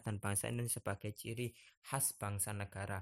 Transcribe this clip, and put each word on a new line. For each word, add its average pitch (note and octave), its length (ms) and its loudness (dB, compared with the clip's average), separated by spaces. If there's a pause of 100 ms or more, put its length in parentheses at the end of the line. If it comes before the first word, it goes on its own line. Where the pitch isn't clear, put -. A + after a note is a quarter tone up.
dan G#2 160 0
bangsa G2+ 320 2
Indonesia A#2+ 320 0
sebagai G#2 320 -2
ciri A#2 400 -2 (240)
khas - 320 2
bangsa G2+ 400 0
negara. G2 500 -2